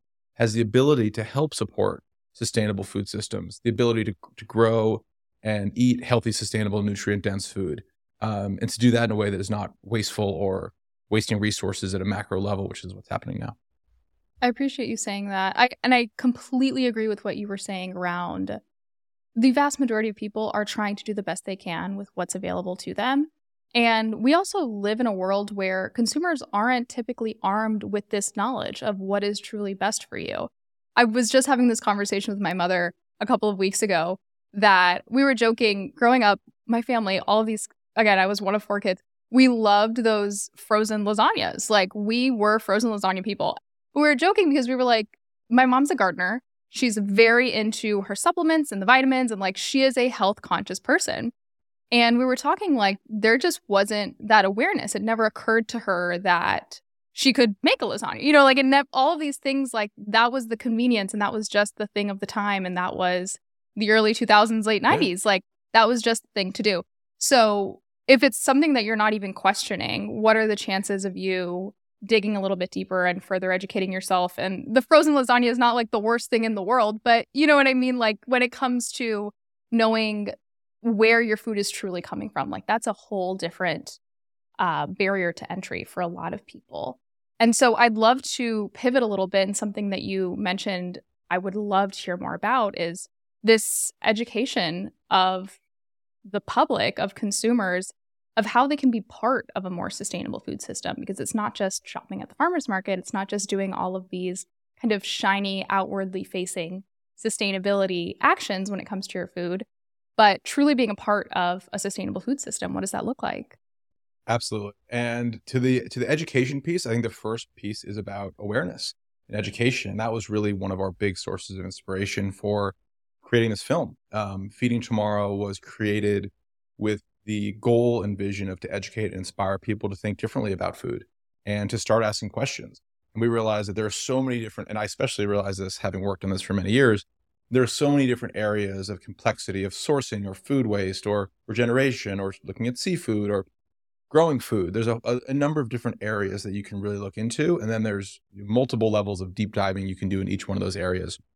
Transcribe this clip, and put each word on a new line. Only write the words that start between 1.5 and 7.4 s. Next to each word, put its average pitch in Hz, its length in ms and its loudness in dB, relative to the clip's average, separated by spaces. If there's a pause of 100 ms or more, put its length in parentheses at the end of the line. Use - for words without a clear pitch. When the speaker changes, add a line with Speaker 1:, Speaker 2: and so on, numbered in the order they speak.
Speaker 1:
support - 500 -2 (280)
sustainable 107 520 -2
food 101 260 -6
systems, - 540 -8
the 117 60 2
ability 113 340 2
to, 101 120 -4 (220)
to - 80 -18
grow 110 580 2 (400)
and 104 320 -2
eat 123 280 2
healthy, 117 280 2
sustainable, 104 520 -2
nutrient-dense 101 680 -4